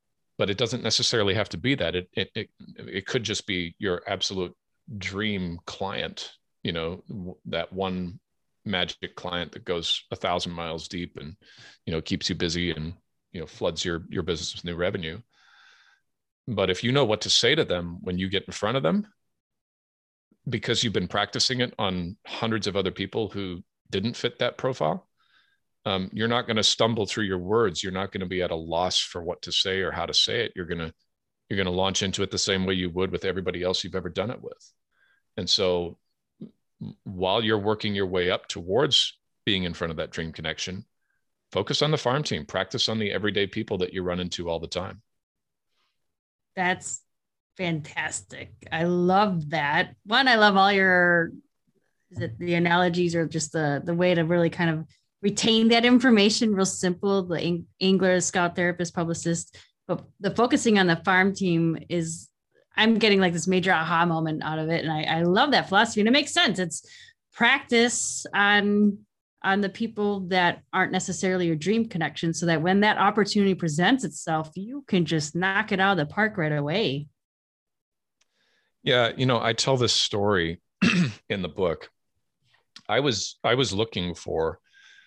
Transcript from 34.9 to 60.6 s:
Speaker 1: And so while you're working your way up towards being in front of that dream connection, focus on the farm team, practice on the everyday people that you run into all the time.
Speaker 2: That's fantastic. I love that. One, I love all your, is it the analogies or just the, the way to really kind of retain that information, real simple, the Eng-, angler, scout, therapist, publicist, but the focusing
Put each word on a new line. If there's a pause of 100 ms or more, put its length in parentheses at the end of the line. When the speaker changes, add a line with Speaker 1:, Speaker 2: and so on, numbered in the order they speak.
Speaker 1:
And
so (1080)
while
you're
working
your
way
up
towards (280)
being
in
front
of
that
dream
connection, (680)
focus
on
the
farm
team,
practice
on
the
everyday
people
that
you
run
into
all
the
time. (1500)
Speaker 2:
That's (560)
fantastic. (200)
I
love
that. (100)
One,
I
love
all
your, (800)
is
it
the
analogies
or
just
the,
the
way
to
really
kind
of (380)
retain
that
information,
real
simple,
the
Eng-, (160)
angler,
scout,
therapist,
publicist, (300)
but (140)
the
focusing